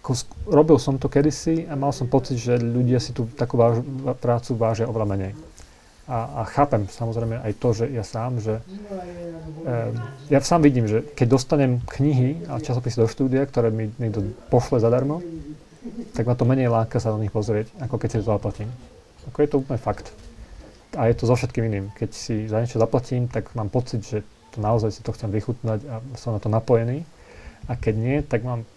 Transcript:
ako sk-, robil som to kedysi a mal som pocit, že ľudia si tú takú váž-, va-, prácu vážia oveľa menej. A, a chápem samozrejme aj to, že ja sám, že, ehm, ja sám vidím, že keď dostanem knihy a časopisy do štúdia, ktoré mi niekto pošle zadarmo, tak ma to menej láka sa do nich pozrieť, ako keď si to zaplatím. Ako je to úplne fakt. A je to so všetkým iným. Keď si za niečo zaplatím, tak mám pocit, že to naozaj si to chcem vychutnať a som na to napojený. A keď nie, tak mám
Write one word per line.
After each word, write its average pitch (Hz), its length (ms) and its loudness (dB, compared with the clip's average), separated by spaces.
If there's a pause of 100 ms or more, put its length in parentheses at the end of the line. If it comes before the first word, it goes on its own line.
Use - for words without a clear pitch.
ako - 160 -8
sk-, - 200 -10 (120)
robil 151 320 8
som 135 160 0
to 135 160 -2
kedysi 156 560 2
a 151 80 -6
mal 139 160 0
som 127 160 -4
pocit, 127 320 0
že 120 160 2
ľudia 120 400 2
si 120 160 -2
tú 117 240 -4
takú 123 240 0
váž-, 117 240 4
va-, 131 320 -6
prácu 120 400 -2
vážia 110 320 0
oveľa 110 180 -2
menej. 98 260 -2 (800)
A, 123 320 -4
a 101 60 -4
chápem 120 420 2
samozrejme 117 480 -4
aj 127 140 -4 (100)
to, 123 80 4
že 110 160 0
ja 127 160 -4
sám, 117 400 -6
že, 107 160 -2 (1040)
ehm, 117 320 -4 (320)
ja - 160 4
sám 165 240 4
vidím, 123 240 6
že 110 240 2
keď 127 240 4
dostanem 131 480 2
knihy 135 640 2
a 127 80 -4
časopisy 123 400 -2
do 113 80 6
štúdia, 131 400 2
ktoré 117 240 2
mi 110 240 -4
niekto 107 320 -2 (240)
pošle 123 320 4
zadarmo, 135 400 2 (960)
tak 117 80 0
ma 123 80 2
to 123 80 0
menej 127 240 4
láka 113 320 2
sa 110 160 0
do 107 80 -2
nich 101 80 -2
pozrieť, 107 480 0
ako 127 160 -6
keď 113 160 -2
si - 80 -2
to 101 80 -2
zaplatím. 104 420 -2 (600)
Ako - 80 -14
je 147 160 4
to 139 80 4
úplne 135 160 -2
fakt. - 320 -4 (880)
A 120 80 2
je 117 80 6
to 117 160 2
so 123 80 6
všetkým 117 320 -2
iným. 98 240 -4
Keď 110 160 -4
si 110 400 -6
za 107 80 0
niečo 117 240 0
zaplatím, 123 480 0
tak - 240 -6
mám 104 160 -4
pocit, 123 320 -2
že 104 240 -6 (240)
to - 80 -12
naozaj 110 320 2
si - 160 -10
to 110 80 -4
chcem 107 160 -6
vychutnať 110 560 -2
a 117 160 -10 (160)
som 113 160 -4
na 101 80 -4
to 113 80 -2
napojený. 117 560 2 (640)
A 120 80 -4
keď 110 160 0
nie, 123 320 0
tak 113 160 -2
mám 120 240 -6 (100)